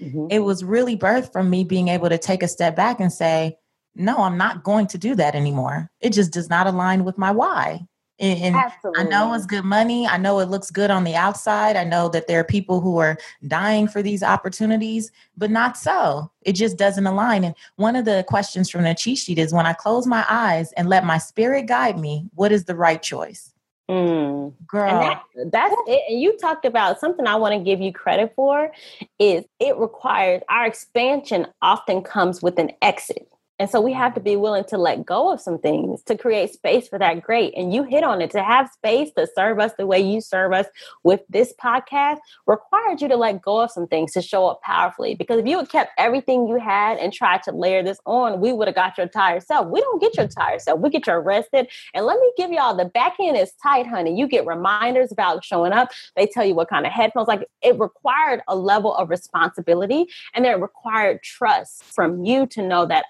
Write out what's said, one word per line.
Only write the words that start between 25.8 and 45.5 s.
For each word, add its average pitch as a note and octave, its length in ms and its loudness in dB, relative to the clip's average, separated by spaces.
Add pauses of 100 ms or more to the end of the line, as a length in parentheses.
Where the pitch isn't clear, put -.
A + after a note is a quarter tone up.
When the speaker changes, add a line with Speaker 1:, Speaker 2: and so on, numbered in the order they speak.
Speaker 1:
it. C4 220 2
And A#3 100 -2
you G#4 200 2
talked D#4+ 260 -4
about A3+ 360 0
something D4+ 260 -2
I G#3+ 100 2
wanna G#3 260 0
give F#3+ 200 0
you F#3+ 100 -4
credit F#3+ 420 -2
for C#4+ 380 0 (460)
is G3+ 260 4 (160)
it C4 160 0
requires, G3+ 720 0
our A#3 160 0
expansion A#3+ 840 -2 (140)
often F#3+ 400 2
comes F#3 420 -2
with F3+ 160 0
an E3 120 0 (100)
exit. - 480 -2 (360)
And F#3+ 60 -4
so A#3 100 2
we C4 140 0
have B3 180 0
to B3 80 -6
be G3+ 160 0
willing G3+ 280 0
to G#3+ 120 -6
let E3 300 0
go C#4 260 0
of C4+ 80 -6
some E3+ 180 -6
things D#3 440 -2
to A3 160 -2
create G#3 340 0
space A#3 340 0
for G3+ 120 -8
that E3+ 240 0
great. A3+ 340 0
And F3+ 160 -4
you B3+ 100 0
hit C#4+ 220 0
on G#3 160 0
it, D#3+ 120 -4
to G3+ 100 0
have A#3+ 280 4
space C4 460 -2
to E3 180 2
serve G3+ 240 0
us A3 200 0
the G3 80 -4
way F#3+ 120 4
you G3+ 220 0
serve F#3+ 320 -2
us F#3+ 140 2 (360)
with F#3+ 280 4
this A#3+ 280 2
podcast C#4+ 600 0 (280)
required G4+ 540 0
you C#4+ 80 -2
to B3 80 4
let G#3+ 240 0
go G#3+ 220 0
of A3+ 80 -2
some E3+ 160 -8
things D#3+ 260 -2
to F#3 80 -2
show F#3 280 0
up - 120 -4
powerfully. F3+ 540 -2
Because A3+ 260 -2
if G#3+ 60 0
you D#4+ 100 0